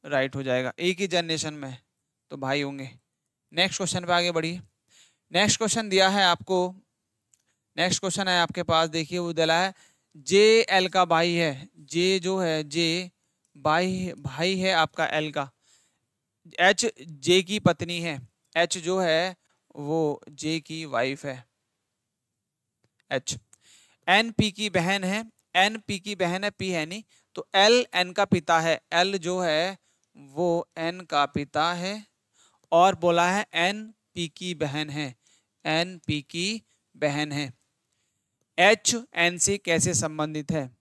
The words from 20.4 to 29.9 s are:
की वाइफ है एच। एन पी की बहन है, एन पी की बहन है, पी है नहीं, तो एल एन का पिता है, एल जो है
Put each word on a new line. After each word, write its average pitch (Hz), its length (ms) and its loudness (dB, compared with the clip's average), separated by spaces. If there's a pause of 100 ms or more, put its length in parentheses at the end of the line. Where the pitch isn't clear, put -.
की 160 260 -12
वाइफ 131 380 -4
है 127 200 -12 (1700)
एच। 135 260 -6 (720)
एन 220 220 4
पी 214 200 0
की 208 200 -6
बहन 185 340 0
है, 208 200 -4 (300)
एन 208 240 2
पी 202 200 -8
की 202 160 -8
बहन 185 300 -2
है, 208 60 0
पी 190 200 -8
है 165 160 -2
नहीं, 196 160 -12 (340)
तो 180 180 -12
एल 220 400 6
एन 180 180 0
का 202 120 2
पिता 170 360 2
है, 160 200 0 (120)
एल 190 260 2
जो 180 220 -4
है 175 380 0 (380)